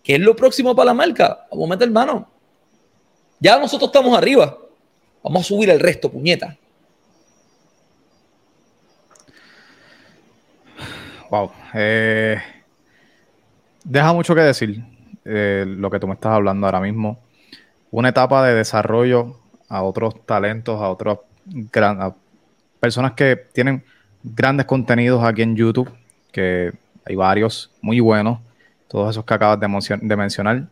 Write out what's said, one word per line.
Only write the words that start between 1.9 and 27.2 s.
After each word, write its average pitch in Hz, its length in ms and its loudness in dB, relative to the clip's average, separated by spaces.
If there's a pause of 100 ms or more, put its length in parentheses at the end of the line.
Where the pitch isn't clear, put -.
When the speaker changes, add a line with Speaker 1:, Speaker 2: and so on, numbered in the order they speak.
Speaker 1:
mano. 247 360 -2 (1120)
Ya 233 200 6
nosotros 285 300 -4
estamos 247 280 4
arriba. 175 400 2 (640)
Vamos 160 200 -4
a - 20 -6
subir 202 260 0
el 156 100 6
resto, 151 300 0
puñeta. 156 480 -4 (4000)
Speaker 2:
Wow. 101 220 -4 (220)
Eh, 110 640 0 (1500)
deja 151 300 2
mucho 170 200 0
que 160 80 4
decir, 117 400 2 (440)
eh, 101 420 -2
lo 98 240 -6
que 98 80 -4
tú 98 80 -6
me 95 60 -6
estás 110 180 -4
hablando 101 340 0
ahora 95 140 0
mismo. 107 400 -6 (720)
Una 120 180 0
etapa 131 380 2
de 120 80 4
desarrollo 117 800 0 (320)
a 95 160 -6
otros 107 420 -6
talentos, 110 560 -4
a 98 80 -2
otros 104 300 -4 (260)
gran-, 107 560 -2
a 95 140 -6 (640)
personas 123 320 0
que 131 240 2
tienen 127 480 -4 (400)
grandes 131 420 0
contenidos 120 580 0
aquí 113 180 0
en 113 140 0
YouTube, 113 360 0 (400)
que 90 400 -2 (340)
hay 95 100 -8
varios 101 540 0 (120)